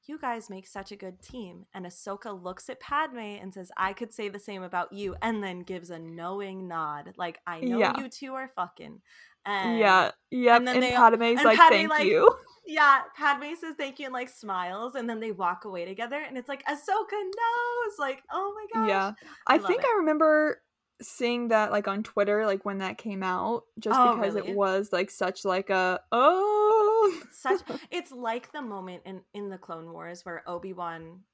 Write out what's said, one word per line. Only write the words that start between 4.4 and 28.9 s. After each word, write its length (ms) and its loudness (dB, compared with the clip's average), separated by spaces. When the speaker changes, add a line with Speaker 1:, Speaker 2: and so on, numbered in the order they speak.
Speaker 1:
about 300 -6
you," 280 -6
and 220 -2
then 180 -8
gives 280 -12
a 100 -12
knowing 680 -10
nod. 500 -6
Like, 300 -6
"I 140 -8
know 180 0
Speaker 2:
Yeah. 180 2
Speaker 1:
you 120 -10
two 240 -12
are 160 -8
fucking." 520 -10
And 340 -2
Speaker 2:
Yeah, 320 6
yep, 280 6
Speaker 1:
and 100 4
then 80 0
Speaker 2:
and 80 4
Speaker 1:
they 120 2
Speaker 2:
Padme's 440 6
Speaker 1:
and 60 4
Speaker 2:
like, 120 8
Speaker 1:
Padme, 180 12
Speaker 2:
"Thank 140 2
Speaker 1:
like, 180 4
Speaker 2:
you." 300 8
<laughs> 140 -20
Speaker 1:
yeah, 380 4
Padme 400 -2
says, 200 -12
"Thank 240 -8
you," 60 -10
and, 80 -8
like, 160 -6
smiles, 680 -6
and 140 -6
then 120 -6
they 100 -6
walk 320 -4
away 220 -8
together, 360 -8
and 160 -10
it's 120 -12
like, 160 -10
Ahsoka 480 -4
knows! 840 -4
Like, 300 -6
oh 240 -6
my 120 -14
gosh. 80 0
Speaker 2:
Yeah. 240 0
Speaker 1:
I 80 8
Speaker 2:
I 20 6
Speaker 1:
love 100 0
Speaker 2:
think 160 2
Speaker 1:
it. 40 2
Speaker 2:
I 120 2
remember 640 2
seeing 480 -2
that, 220 2
like, 160 0
on 160 -4
Twitter, 420 2
like, 200 -2
when 140 -6
that 180 -6
came 260 -8
out, 400 -2
just 180 2
Speaker 1:
Oh, 180 6
Speaker 2:
because 200 0
Speaker 1:
really? 140 -4
Speaker 2:
it 80 -4
was, 340 0
like, 200 0
such, 340 -4
like, 240 -2
a, 320 2
"Oh!" 1160 4
<laughs> 40 -20
Speaker 1:
Such, 300 -2
it's 200 -8
like 400 -6
the 120 -10
moment 420 -12